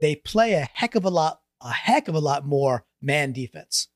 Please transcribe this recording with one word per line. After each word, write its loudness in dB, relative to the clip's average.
they 2
play 0
a -2
heck -4
of 0
a 0
lot, 0
a -10
heck 0
of -2
a 0
lot 0
more 2
man 0
defense. -6